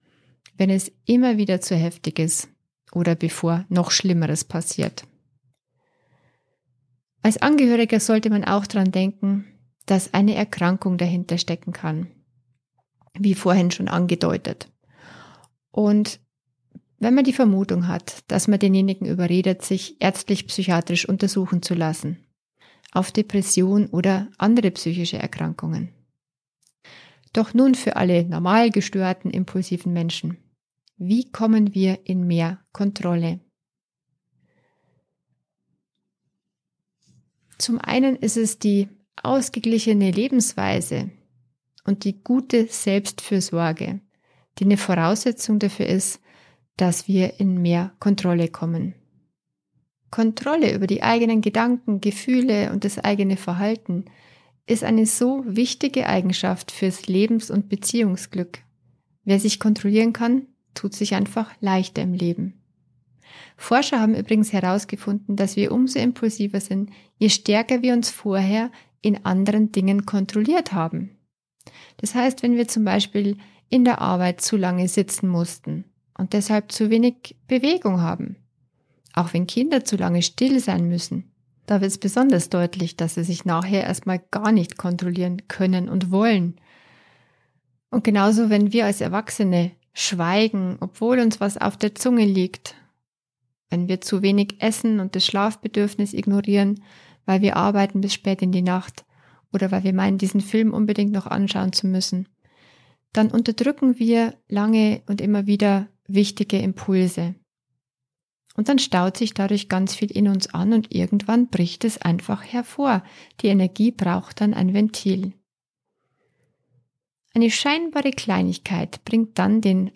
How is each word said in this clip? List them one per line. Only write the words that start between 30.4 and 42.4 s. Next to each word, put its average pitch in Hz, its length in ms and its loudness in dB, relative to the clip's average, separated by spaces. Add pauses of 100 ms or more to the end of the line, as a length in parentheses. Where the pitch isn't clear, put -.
Wie 208 340 -2
kommen 214 440 2
wir 190 320 0
in 180 200 -2
mehr 170 340 0 (120)
Kontrolle? 175 680 -2 (4000)
Zum 233 200 -2
einen 262 380 0
ist 220 200 -4
es 220 220 -2
die 202 300 0 (340)
ausgeglichene 226 880 0
Lebensweise 185 1000 -2 (720)
und 196 200 -2
die 202 180 -4
gute 247 440 0